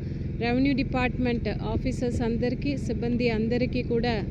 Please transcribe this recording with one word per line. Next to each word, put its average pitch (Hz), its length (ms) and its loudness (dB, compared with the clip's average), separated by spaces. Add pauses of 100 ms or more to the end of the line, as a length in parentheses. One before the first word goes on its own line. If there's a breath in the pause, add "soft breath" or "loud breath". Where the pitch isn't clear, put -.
(420 loud breath)
రెవెన్యూ 254 380 4
డిపార్ట్‌మెంట్ 247 680 0 (240)
ఆఫీసర్స్ 240 560 0
అందరికీ, 247 440 0 (140)
సిబ్బంది 240 400 0 (120)
అందరికీ 233 520 0
కూడా 233 240 2 (160)